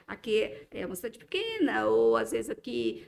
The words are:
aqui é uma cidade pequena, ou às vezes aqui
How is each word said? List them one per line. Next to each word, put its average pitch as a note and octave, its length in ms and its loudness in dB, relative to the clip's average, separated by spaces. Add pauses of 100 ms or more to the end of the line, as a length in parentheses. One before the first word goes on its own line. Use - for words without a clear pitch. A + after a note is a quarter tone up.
aqui G#3+ 640 -2
é F#3+ 160 -8
uma F#3 100 -8
cidade A3+ 220 -10
pequena, F#4 680 -2
ou A2+ 300 6
às A2 160 0
vezes A2+ 180 -2
aqui - 580 -6